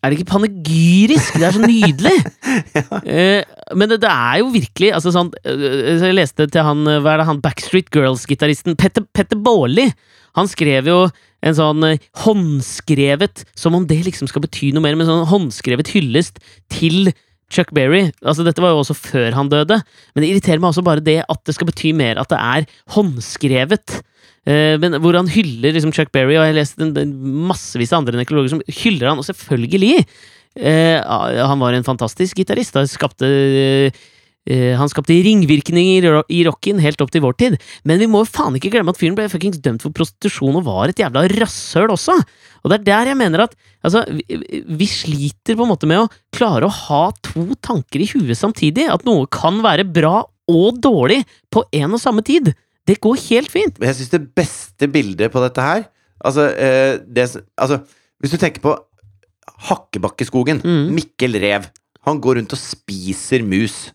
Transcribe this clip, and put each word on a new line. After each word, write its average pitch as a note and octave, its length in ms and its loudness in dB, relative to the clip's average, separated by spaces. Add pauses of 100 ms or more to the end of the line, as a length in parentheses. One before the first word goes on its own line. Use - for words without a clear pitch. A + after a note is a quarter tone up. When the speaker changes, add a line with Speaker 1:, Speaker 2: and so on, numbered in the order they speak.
Speaker 1:
Er C3+ 80 0
det D3 80 0
ikke F3 140 -6
panegyrisk? F#3+ 1040 2
Det D#3+ 80 2
er F#3 80 2
så G#3+ 80 2
nydelig. A3+ 600 4
Speaker 2:
<laughs> - 60 -2 (440)
Ja. D#3 340 -4
Speaker 1:
Eh, F#3 380 2 (340)
men G3+ 100 4
det, A3 140 2
det A3 80 2
er B2+ 320 2
jo B3 100 0
virkelig, F#3+ 440 0
altså, E3+ 180 0
sånn, F3 160 2 (160)
eh, C3+ 540 -2
så F#3 100 2
jeg F#3 80 2
leste D3+ 320 0
til D#3+ 160 2
han, D3+ 240 0
eh, D3+ 140 2
hva D#3 100 4
er D#3 80 2
det, D#3+ 60 2
han D3 160 -2
Backstreet F3+ 500 -2
Girls-gitarristen, C#3+ 840 0
Petter, G3 240 2 (100)
Petter G#3 260 -2
Baarli. G3+ 460 2 (500)
Han F#3 140 0
skrev C#3+ 400 0
jo F3 80 4 (460)
en D#3 120 2
sånn, D#3 300 2
eh, D#3 160 2 (220)
håndskrevet, D3+ 1200 0 (100)
som E3 240 0
om F3+ 100 0
det D#3 160 2
liksom F3 280 -6
skal D3 140 -4
bety C#3+ 280 -4
noe D#3 100 0
mer, D3+ 140 0
men E3 100 0
sånn E3 220 0
håndskrevet D3 640 0
hyllest D#3 480 0 (320)
til E3+ 380 2 (400)
Chuck - 240 -2
Berry. D#3 320 2 (160)
Altså, D#3 240 0
dette E3+ 160 0
var F3 100 4
jo D3 80 2
også D3 160 -4
før A#2+ 400 -2
han C#3 140 0
døde, D3+ 280 2 (360)
men D3 100 0
det E3 80 0
irriterer F3+ 260 2
meg E3 120 2
også E3 160 0
bare D#3 160 0
det D#3 200 2
at - 220 -6
det D#3 100 -4
skal E3+ 140 -4
bety D#3+ 240 -2
mer B2+ 260 0
at C3 120 -4
det A#2+ 100 0
er B2+ 260 0 (280)
håndskrevet. C#3+ 1040 -2 (480)
Eh, D3+ 340 2
men F3 180 0
hvor E3+ 160 4
han F3+ 160 2
hyller D3+ 440 0
liksom D#3 200 0
Chuck D#3 160 -2
Berry, C3+ 240 2
og D#3+ 120 4
jeg D#3 60 2
har D#3 60 2
lest D3 220 -4
en, D#3+ 160 -2
en C#3+ 180 -4 (360)
massevis - 420 -4
av E3+ 100 2
andre A#2+ 160 -2
nekrologer C#3 360 0
som D3 120 -4
hyller D3 440 -2
han, D3+ 100 -2
og - 60 -10
selvfølgelig, F#3+ 720 0 (580)
eh, D#3+ 400 2
han B2 640 -2
var B2 160 0
en B2 80 -2
fantastisk C3 560 -4
gitarist, G#3 340 -4
han C#3 140 0
skapte, - 380 -4 (1200)
eh, B2+ 260 2
han C#3+ 140 0
skapte D3 240 0
ringvirkninger F3+ 880 4
i F3 80 4
ro-, D3+ 140 2 (100)
i E3+ 140 2
rocken G3 340 -2
helt D3 240 0
opp B2+ 80 -10
til D#3+ 100 2
vår B2+ 140 0
tid, A#3 220 2 (260)
men F3+ 160 2
vi A3+ 80 2
må G#3+ 140 4
jo A3 100 -4
faen C3+ 240 -2
ikke F#3 160 -4
glemme G#3 180 0
at F3 80 -4
fyren E3+ 200 0
ble G#3+ 100 -2
fuckings F3 320 -4
dømt A#2 240 -4
for D3+ 80 -6
prostitusjon D#3 640 -2
og F3+ 80 -2
var G#2+ 240 0
et G3 140 -2
jævla C3+ 200 0 (140)
rasshøl G3+ 560 -2
også! F4 240 0 (480)
Og D3+ 80 2
det G#3+ 80 0
er G3+ 80 -2
der A3+ 240 2
jeg C4+ 80 -2
mener F#3+ 240 2
at, - 80 -10 (320)
altså, G3+ 240 0
vi, D#3 540 -10 (180)
vi G#2 80 0
sliter D3 640 -6
på A3+ 140 0
en - 60 2
måte D3+ 120 -4
med E3+ 140 2
å A#3 80 0 (240)
klare E3 320 0
å G3+ 80 0 (160)
ha D3 140 2 (180)
to - 240 -6 (160)
tanker D#3 400 -4
i G#3 140 -2
huet C3 260 -2
samtidig, G#3+ 480 0
at F3+ 160 0
noe E3+ 240 2
kan F#3+ 320 0
være G3 240 2
bra E3+ 380 0 (260)
og G3+ 320 2
dårlig A3 400 2 (320)
på A3+ 80 4 (160)
en D3+ 160 0
og A#3 80 -2
samme G#3+ 240 0
tid. C#4 260 2 (380)
Det G3+ 80 6
går A#3+ 220 0 (100)
helt B3 240 0
fint. G4+ 240 -2
Speaker 2:
Men B2 140 -2
jeg B2+ 80 -6
synes C3 100 -10
det E3+ 100 0 (160)
beste - 540 -4
bildet A2 420 -2
på C3 120 -2
dette B2+ 200 -4
her, F3 200 -2 (420)
altså, C#3+ 240 0
eh, C3 460 0 (100)
det B2 240 -2
s-, - 80 -14 (240)
altså, C3+ 160 0 (420)
hvis C#3 140 -6
du E3+ 80 -4
tenker - 220 -4
på D3+ 100 0 (960)
Hakkebakkeskogen, B2 960 -4
Speaker 1:
Mm. E3 300 0
Speaker 2:
Mikkel B2+ 440 -4
Rev, G2+ 280 -2 (380)
han D3+ 140 -2
går B2 200 0
rundt G#2+ 140 -8
og B2+ 60 -10
spiser G2 880 -6
mus. G2+ 500 -2